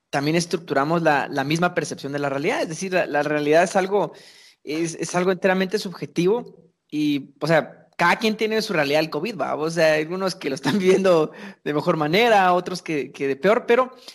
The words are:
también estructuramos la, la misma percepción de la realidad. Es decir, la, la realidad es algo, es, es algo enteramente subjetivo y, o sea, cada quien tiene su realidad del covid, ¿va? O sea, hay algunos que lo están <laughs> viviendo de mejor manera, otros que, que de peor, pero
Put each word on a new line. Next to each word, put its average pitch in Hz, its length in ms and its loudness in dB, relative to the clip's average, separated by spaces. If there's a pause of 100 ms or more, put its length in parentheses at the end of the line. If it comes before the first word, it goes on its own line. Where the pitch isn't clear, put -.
también 151 260 0
estructuramos 170 680 0
la, 147 240 2
la 139 160 -2
misma 165 320 0
percepción 139 360 -6
de 143 80 -4
la 143 100 -2
realidad. 175 340 -4
Es 233 60 -6
decir, 175 220 -8
la, 180 140 2
la 147 160 -2
realidad 147 420 2
es 190 120 -2
algo, 190 380 0 (500)
es, 165 320 -6
es - 180 -6
algo 180 180 0
enteramente 190 460 0
subjetivo 196 800 -4 (320)
y, 147 500 -4
o 151 60 -4
sea, 156 380 0 (140)
cada 180 200 2
quien 214 200 0
tiene 220 240 0
su 208 120 -4
realidad 147 260 2
del 160 100 0
covid, 147 280 -6
¿va? 131 180 -4
O 151 160 -4
sea, 160 220 4
hay 156 100 0
algunos 185 320 -4
que - 140 -8
lo 135 60 -4
están - 220 -2
<laughs> - 20 0
viviendo 185 520 4 (320)
de 147 100 -4
mejor 160 240 0
manera, 185 560 4
otros 180 300 -2
que, 143 280 -4
que 139 160 -6
de 135 80 -2
peor, 202 300 2
pero 247 260 2 (240)